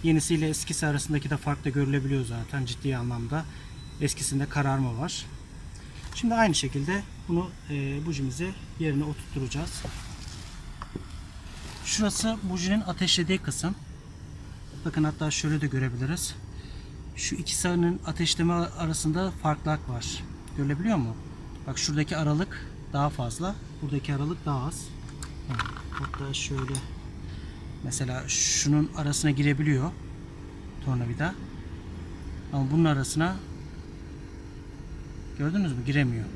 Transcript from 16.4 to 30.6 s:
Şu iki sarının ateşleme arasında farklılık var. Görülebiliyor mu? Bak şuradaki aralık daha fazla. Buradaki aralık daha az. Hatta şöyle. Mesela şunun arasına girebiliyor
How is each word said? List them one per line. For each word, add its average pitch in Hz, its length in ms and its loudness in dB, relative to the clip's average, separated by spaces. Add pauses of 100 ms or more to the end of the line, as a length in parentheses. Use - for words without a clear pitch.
Şu - 200 -2
iki - 200 -2
sarının 175 500 4
ateşleme 170 480 4
arasında 170 800 2
farklılık 151 580 0
var. - 340 -4 (340)
Görülebiliyor 151 400 2
mu? 113 180 2 (520)
Bak 131 100 -4
şuradaki 147 400 2
aralık 156 500 2 (260)
daha 147 160 4
fazla. 147 460 -2 (260)
Buradaki 143 340 0
aralık 147 300 -2
daha 135 200 2
az. - 160 -4 (1120)
Hatta 139 420 -4
şöyle. 135 400 -2 (1080)
Mesela 127 440 -2
şunun - 680 4
arasına 147 340 4
girebiliyor 143 600 4 (920)